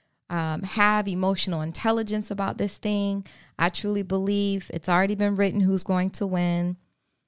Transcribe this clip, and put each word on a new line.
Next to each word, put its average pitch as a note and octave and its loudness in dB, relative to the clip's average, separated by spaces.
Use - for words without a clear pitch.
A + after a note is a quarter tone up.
Um, D#3+ -2
have G#3 2
emotional F#3 0
intelligence G#3+ -2
about G3 -4
this G3+ -2
thing. G3+ -2
I F3 2
truly G3+ -2
believe G3 0
it's - -6
already F#3+ 2
been G3+ 0
written G3 2
who's F#3 2
going F#3 0
to G3+ -4
win, F3 0